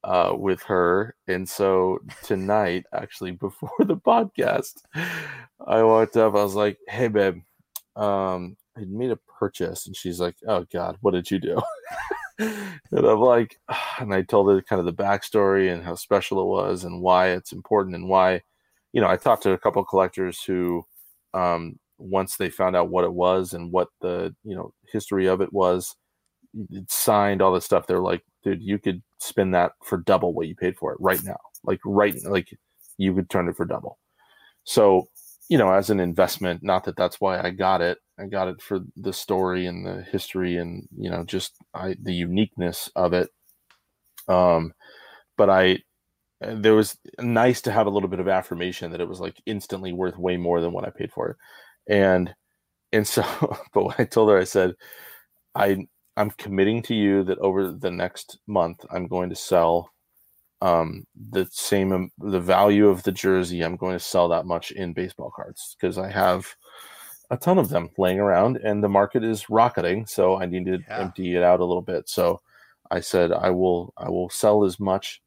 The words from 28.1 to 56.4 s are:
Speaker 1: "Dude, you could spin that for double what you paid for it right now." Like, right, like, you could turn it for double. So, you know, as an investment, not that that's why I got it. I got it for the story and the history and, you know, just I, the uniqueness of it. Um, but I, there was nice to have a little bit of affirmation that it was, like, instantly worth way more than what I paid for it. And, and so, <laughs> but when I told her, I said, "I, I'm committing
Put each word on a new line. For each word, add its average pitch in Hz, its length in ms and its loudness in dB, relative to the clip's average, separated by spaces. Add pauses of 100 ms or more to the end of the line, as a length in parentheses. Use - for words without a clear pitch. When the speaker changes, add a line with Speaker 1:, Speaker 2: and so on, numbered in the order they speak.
Speaker 1:
"Dude, 117 200 -2
you 101 160 -4
could 95 240 -4 (160)
spin 95 320 0
that 90 220 2 (100)
for - 160 -4
double 90 340 2
what 82 140 -4
you - 80 -10
paid 92 220 -4
for - 160 -6
it - 80 -12
right 92 220 2
now." - 140 -10 (260)
Like, - 220 -4
right, 101 300 4 (100)
like, 95 240 -2 (480)
you 95 180 0
could 92 140 -2
turn 90 200 0
it 80 80 -6
for 87 80 -4
double. - 340 -8 (640)
So, 98 440 4 (400)
you 170 80 4
know, 101 160 6
as 98 180 2
an 101 80 2
investment, 87 640 0
not 92 220 0
that 90 120 -8
that's - 240 -2
why 92 200 -2
I 90 100 -4
got 95 300 0
it. 87 180 -2 (200)
I 98 80 -14
got 95 220 -2
it 87 120 -12
for 98 180 -4 (180)
the 95 160 -6
story 92 540 -2
and 90 180 -10
the 92 180 -10
history 90 540 -4
and, 87 300 -8 (100)
you 92 120 -6
know, 87 160 -6
just - 300 -8 (180)
I, 90 280 -6
the 92 120 -6
uniqueness 87 840 -4
of 87 180 0
it. 90 160 0 (1000)
Um, 87 460 2 (640)
but 101 120 6
I, 92 300 6 (600)
there 110 340 4
was 107 220 2 (220)
nice 120 440 2
to 117 80 -2
have 107 160 2
a 104 40 0
little 98 180 0
bit 90 120 -6
of 90 80 -2
affirmation 90 600 -4
that 87 100 -8
it 85 80 -4
was, 92 120 -12
like, 87 260 -10
instantly 95 460 -8
worth 90 240 -4
way 90 200 -2
more 87 240 0
than 85 120 -2
what 92 120 -6
I - 60 -10
paid - 220 -10
for - 180 -6
it. - 60 -14 (560)
And, 92 420 4 (580)
and 107 140 2
so, - 160 0 (440)
<laughs> - 60 -20
but 98 120 2
when - 140 -6
I 120 60 4
told 110 260 4
her, 98 80 8
I 95 60 2
said, 90 300 2 (800)
"I, 98 320 0 (300)
I'm 104 140 0
committing 101 520 0